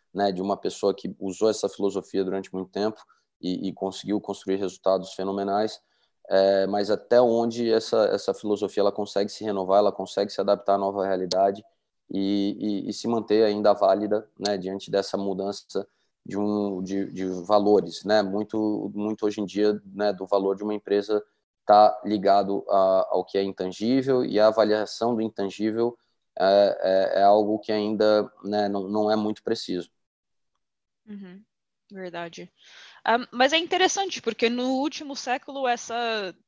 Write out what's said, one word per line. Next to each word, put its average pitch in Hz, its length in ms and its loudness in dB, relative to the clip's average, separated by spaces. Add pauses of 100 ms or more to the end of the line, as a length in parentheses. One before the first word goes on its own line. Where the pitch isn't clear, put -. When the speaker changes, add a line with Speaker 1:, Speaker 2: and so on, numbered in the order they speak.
(120)
Speaker 1:
né, 98 200 0
de 90 80 -4
uma 98 160 -2
pessoa 98 380 -2
que 95 240 -10
usou 98 320 0
essa 104 180 -2
filosofia 98 560 -2
durante 95 280 -6
muito 95 180 -8
tempo 107 300 -4 (400)
e, 90 280 -4
e 87 40 -6
conseguiu 98 480 -4
construir 98 360 -6
resultados 95 580 -2
fenomenais. 98 680 -4 (480)
É, 98 380 4
mas 101 240 -2
até 120 300 4
onde 117 500 2
essa, 110 360 2
essa 101 260 -2
filosofia 101 480 -2
ela 101 120 2
consegue 104 380 -4
se - 140 -14
renovar, 98 360 2
ela 101 120 4
consegue 101 380 -4
se - 100 -8
adaptar 98 340 0
à 101 40 2
nova 98 260 -2
realidade 95 580 0 (480)
e, 98 760 -2
e, 107 40 -8
e - 20 -6
se - 160 -8
manter 110 360 2
ainda 104 280 2
válida, 104 560 0 (100)
né, 104 180 -2
diante 95 340 -8
dessa 98 280 -2
mudança 98 680 -6 (380)
de, 98 140 -8
um, 101 440 -2
de, 98 300 -6
de 92 140 -6 (180)
valores, 101 600 2
né? 104 180 2
Muito, 107 720 -4
muito 107 320 -4
hoje 104 140 -4
em 101 40 -2
dia, 104 400 0
né, 98 280 -4
do 92 140 -8
valor 98 300 0
de 101 60 -12
uma 107 120 -4
empresa 101 480 -2 (440)
tá 104 380 8
ligado 98 640 0
a, 95 420 4
ao 92 140 0
que - 120 -6
é 98 60 2
intangível, 117 840 -2
e - 140 0
a 107 80 8
avaliação 107 680 2
do 110 60 -2
intangível 110 800 -4 (400)
é, 98 400 6 (380)
é, 95 40 2
é - 40 4
algo 107 340 6
que 110 140 -6
ainda, 107 580 2 (120)
né, 104 260 -2
não, 98 200 -4
não 107 220 0
é 107 60 2
muito 107 260 -4
preciso. 98 480 -6 (1160)
Speaker 2:
Uhum, 196 360 -16 (500)
verdade. 175 580 -12 (540)
Ah, 233 260 0
mas 262 220 2
é 320 60 2
interessante, 359 640 0
porque 226 260 -2
no 254 320 -2
último 285 340 -6
século 269 540 -6
essa 226 680 -4 (140)